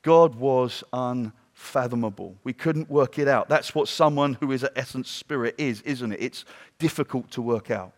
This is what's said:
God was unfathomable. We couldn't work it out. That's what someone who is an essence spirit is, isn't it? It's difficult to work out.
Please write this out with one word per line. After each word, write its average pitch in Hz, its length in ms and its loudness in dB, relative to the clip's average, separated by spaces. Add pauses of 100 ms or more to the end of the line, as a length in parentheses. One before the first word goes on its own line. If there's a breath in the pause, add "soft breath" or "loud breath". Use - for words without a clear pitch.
God 165 340 8
was 127 480 0 (100)
unfathomable. 120 1500 -4
We 127 100 -8
couldn't 156 380 -2
work 143 280 2
it 143 100 2
out. 123 200 2
That's - 280 0
what 147 100 0
someone 143 480 2
who 135 160 -4
is 131 140 -2
an 135 100 0
essence 131 360 -6
spirit 127 480 -4
is, 127 240 -4
isn't 123 300 -6
it? - 80 -8
It's - 240 -6 (360 loud breath)
difficult 143 520 -4
to 123 100 -8
work 117 280 -2
out. 95 280 -6